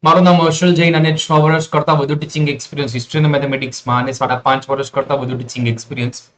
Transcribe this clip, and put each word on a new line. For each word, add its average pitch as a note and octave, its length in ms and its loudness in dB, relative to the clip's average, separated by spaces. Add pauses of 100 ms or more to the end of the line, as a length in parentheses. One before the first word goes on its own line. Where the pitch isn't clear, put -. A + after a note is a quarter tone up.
મારું E3+ 180 6
નામ F3 200 6
હર્ષલ E3+ 320 2
જૈન E3 220 4
અને D#3+ 200 2
છ - 160 -4
વર્ષ D#3 360 2
કરતાં D3+ 300 0
વધુ C#3+ 160 -2
ટીચિંગ D3+ 340 -4
એક્સપિરિયન્સ C#3 460 -6
હિસ્ટ્રી B2+ 260 -4
અને D3+ 80 4
મેથેમેટિક્સમાં C3 760 -2
અને C3+ 100 -4
સાડા - 240 -2
પાંચ C3+ 340 -2
વર્ષ C#3 200 -4
કરતાં C#3 280 -2
વધુ B2+ 200 -6
ટીચિંગ B2 300 -6
એક્સપિરિયન્સ A#2+ 540 -6 (160)